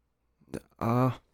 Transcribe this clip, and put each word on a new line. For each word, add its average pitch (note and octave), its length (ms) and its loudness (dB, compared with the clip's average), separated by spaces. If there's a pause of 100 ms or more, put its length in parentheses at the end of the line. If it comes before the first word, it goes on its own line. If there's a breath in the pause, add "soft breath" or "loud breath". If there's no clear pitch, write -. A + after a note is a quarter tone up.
(800)
Ja. B2 340 2 (220)